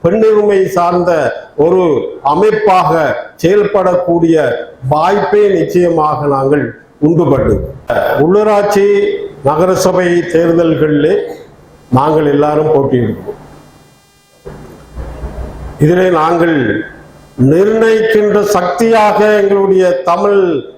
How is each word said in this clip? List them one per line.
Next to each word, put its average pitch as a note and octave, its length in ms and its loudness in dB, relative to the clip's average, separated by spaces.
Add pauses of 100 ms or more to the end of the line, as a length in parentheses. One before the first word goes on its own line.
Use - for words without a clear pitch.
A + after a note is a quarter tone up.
பெண்ணுரிமை G#3 680 2
சார்ந்த F3 420 0 (460)
ஒரு F3+ 260 2 (420)
அமைப்பாக F#3 680 2 (440)
செயல்படக்கூடிய F3+ 1000 0 (520)
வாய்ப்பை F#3+ 640 0
நிச்சயமாக D#3+ 760 0
நாங்கள் C3+ 380 0 (360)
உண்டுபட்டு, D3+ 540 2 (640)
உள்ளூராட்சி G3+ 680 2 (600)
நகரசபை F3+ 640 0 (200)
தேர்தல்களிலே D#3+ 880 2 (760)
நாங்கள் D3+ 360 2
எல்லாரும் D3+ 480 0
போட்டியிடுவோம். B2 680 -2 (2500)
இதிலே F3+ 320 2
நாங்கள் E3 460 0 (880)
நிர்ணயிக்கின்ற G#3+ 960 2 (100)
சக்தியாக G#3 720 0 (180)
எங்களுடைய G3 480 2 (180)
தமிழ் F#3+ 380 0 (380)